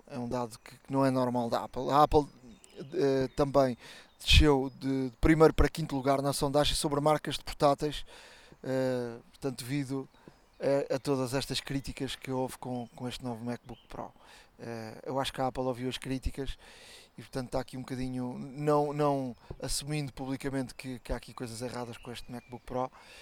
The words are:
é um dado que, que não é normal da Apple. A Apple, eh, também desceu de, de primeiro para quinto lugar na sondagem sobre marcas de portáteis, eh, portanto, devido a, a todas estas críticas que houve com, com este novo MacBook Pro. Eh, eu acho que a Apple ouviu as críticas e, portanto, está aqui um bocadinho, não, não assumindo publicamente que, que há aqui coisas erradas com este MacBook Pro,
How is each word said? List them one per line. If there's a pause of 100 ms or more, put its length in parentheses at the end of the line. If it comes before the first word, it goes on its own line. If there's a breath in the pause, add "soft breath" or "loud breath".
é
um
dado
que,
que
não
é
normal
da
Apple.
A
Apple, (640)
eh,
também (440 loud breath)
desceu
de,
de
primeiro
para
quinto
lugar
na
sondagem
sobre
marcas
de
portáteis, (560 loud breath)
eh, (120)
portanto,
devido (520 loud breath)
a,
a
todas
estas
críticas
que
houve
com,
com
este
novo
MacBook
Pro. (480 loud breath)
Eh,
eu
acho
que
a
Apple
ouviu
as
críticas (600 loud breath)
e,
portanto,
está
aqui
um
bocadinho,
não,
não (260 loud breath)
assumindo
publicamente
que,
que
há
aqui
coisas
erradas
com
este
MacBook
Pro, (320 loud breath)